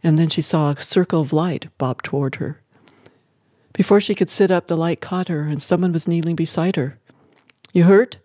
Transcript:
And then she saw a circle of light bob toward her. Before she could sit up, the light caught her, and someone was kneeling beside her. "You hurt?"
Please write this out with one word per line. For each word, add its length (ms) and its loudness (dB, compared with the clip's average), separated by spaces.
And 160 4
then 100 2
she 140 -2
saw 280 0
a 100 -6
circle 420 0
of 100 -4
light 360 -2
bob 240 -4
toward 320 -4
her. 260 -10
Before 260 2
she 160 0
could 140 -2
sit 220 0
up, 160 0
the 100 -2
light 240 -2
caught 280 -6
her, 160 -4
and 180 -4
someone 300 0
was 140 -2
kneeling 300 -2
beside 400 -2
her. 220 -4
"You 120 6
hurt?" 400 4